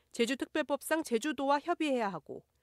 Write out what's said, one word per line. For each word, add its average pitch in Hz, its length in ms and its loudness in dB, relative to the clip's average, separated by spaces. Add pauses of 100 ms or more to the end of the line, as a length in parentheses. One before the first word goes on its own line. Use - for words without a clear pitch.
(120)
제주특별법상 285 920 0
제주도와 277 560 2
협의해야 277 500 0
하고 151 340 -10 (200)